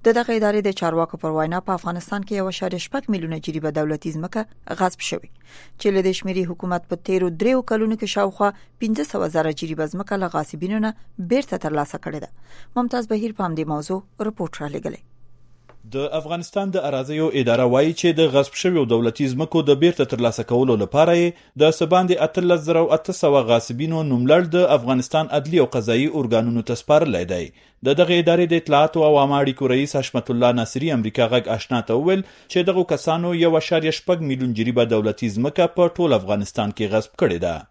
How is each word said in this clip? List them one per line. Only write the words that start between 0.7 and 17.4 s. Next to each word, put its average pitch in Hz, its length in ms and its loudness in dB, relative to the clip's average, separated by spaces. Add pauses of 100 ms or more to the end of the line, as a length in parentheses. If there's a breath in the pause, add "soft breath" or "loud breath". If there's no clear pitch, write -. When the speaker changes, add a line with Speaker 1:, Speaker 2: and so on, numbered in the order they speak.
Speaker 1:
چارواکو 165 420 -2
پر 160 140 -4
وینا، 160 320 -2
په 190 100 -2
افغانستان 175 480 -8
کې 202 140 -4
یو 190 100 -4
اعشاریه 185 360 -6
شپږ 269 280 -4
میلیونه 165 320 -6
جریبه 156 320 -4
دولتي 151 380 -2
ځمکه 170 240 -4 (400)
غصب 185 280 -2
شوې، - 200 -8 (520 soft breath)
چې 214 140 0
له 190 120 4
دې 190 120 2
شمېرې 185 340 -4
حکومت 175 400 -6
په 175 180 -8
تیرو 185 180 2 (140)
دریو 254 300 2
کلونو 220 280 0
کې 202 140 -6
شاوخوا 202 400 0
پنځه 226 580 -6
سوه 185 240 -2
زره 156 240 0
جریبه 156 320 -6
ځمکه 196 320 -4
له 170 140 -6
غاصبینو 180 480 -4
نه 220 40 -2 (440 soft breath)
بیرته 254 320 -2
ترلاسه 151 380 -4
کړې 156 200 -8
ده. - 60 -18 (500 soft breath)
ممتاز 240 340 -4
بهیر 214 240 -4
په 190 80 -2
همدې 160 180 -4 (100)
موضوع 185 260 -6 (280)
رپورټ 160 360 -8
را 147 100 -8
لېږلی. - 280 -8 (920)
Speaker 2:
د 135 240 -4
افغانستان 170 560 -6
د 185 140 -2
اراضیو 147 400 -2 (140)